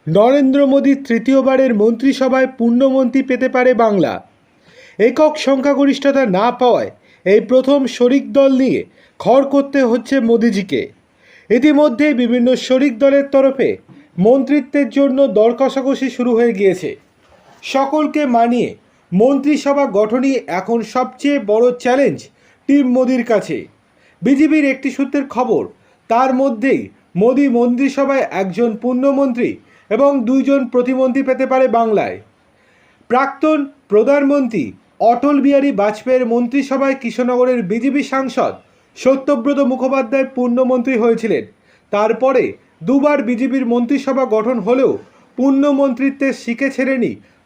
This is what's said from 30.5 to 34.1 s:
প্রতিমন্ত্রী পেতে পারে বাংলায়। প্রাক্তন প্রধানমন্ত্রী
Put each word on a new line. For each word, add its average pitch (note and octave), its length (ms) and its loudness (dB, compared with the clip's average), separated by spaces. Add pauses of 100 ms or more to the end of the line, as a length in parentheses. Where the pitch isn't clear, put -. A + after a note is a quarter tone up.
প্রতিমন্ত্রী B3+ 560 -2
পেতে C4 220 -2
পারে C4 220 0
বাংলায়। G3+ 540 -2 (840)
প্রাক্তন C#4 580 -2 (220)
প্রধানমন্ত্রী A#3+ 840 0 (280)